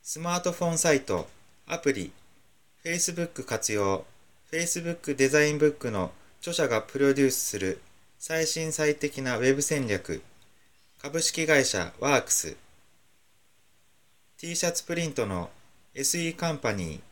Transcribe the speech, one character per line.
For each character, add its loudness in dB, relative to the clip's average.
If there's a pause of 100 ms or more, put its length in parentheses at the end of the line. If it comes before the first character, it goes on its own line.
ス -10
マ -4
ー -2
ト 0
フ -4
ォ 2
ン 0
サ 6
イ 6
ト、 -2 (400)
ア -4
プ 2
リ、 -6 (720)
Facebook -2
活 -2
用、 2 (480)
Facebook -4
デ 4
ザ 6
イ 2
ン -2
ブ 6
ッ 2
ク -6
の -2 (300)
著 -6
者 2
が 2
プ -10
ロ 6
デ 4
ュ 8
ュ 6
ー 4
ス -2
す -4
る -2 (380)
最 -2
新 -2
最 2
適 -4
な 0
ウ 0
ェ 6
ブ 0
戦 0
略、 -4 (760)
株 -4
式 0
会 6
社 -2
ワ 2
ー 0
ク -4
ス。 -2 (1800)
T -10
シ 0
ャ 0
ツ -6
プ -4
リ -2
ン -8
ト -2
の -4 (460)
エ -6
ス 0
イ -2
ー -10
カ -2
ン -4
パ -2
ニ -6
ー。 -14 (120)